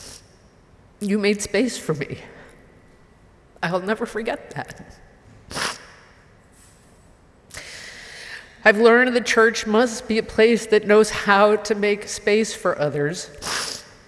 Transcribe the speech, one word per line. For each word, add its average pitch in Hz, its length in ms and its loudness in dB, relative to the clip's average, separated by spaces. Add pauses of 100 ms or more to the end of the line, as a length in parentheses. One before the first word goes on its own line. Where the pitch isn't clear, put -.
(1000)
You 208 180 -2
made 208 240 0
space 233 340 -2
for - 160 -4
me. 139 260 -8 (1400)
I'll 180 180 -2
never 220 260 -4
forget 226 460 -8
that. - 460 -14 (3750)
I've 214 140 6
learned 240 380 6
the 240 40 0
church 220 460 2
must 226 400 0
be 220 120 -2
a 214 40 0
place 220 440 2
that 214 200 2
knows 214 240 6
how 208 460 4
to 214 180 -2
make 202 340 -2
space 214 460 0
for - 240 -4
others. - 1040 -6 (240)